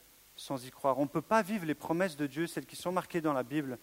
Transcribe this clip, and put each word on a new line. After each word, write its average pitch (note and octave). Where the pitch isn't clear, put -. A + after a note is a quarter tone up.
sans C3
y B2+
croire. C3
On C#3+
ne C#3+
peut D#3+
pas A3
vivre F3+
les D3
promesses E3
de D3
Dieu, C#3+
celles C#3+
qui -
sont -
marquées F3
dans D3+
la B2+
Bible, C3+